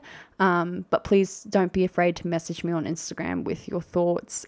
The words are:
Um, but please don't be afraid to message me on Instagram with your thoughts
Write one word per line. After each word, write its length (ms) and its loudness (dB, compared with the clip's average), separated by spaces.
Um, 500 2
but 140 2
please 400 2
don't 300 0
be 100 2
afraid 340 2
to 100 -6
message 360 -4
me 80 -2
on 140 -2
Instagram 580 -6
with 240 -6
your 140 -4
thoughts 680 -2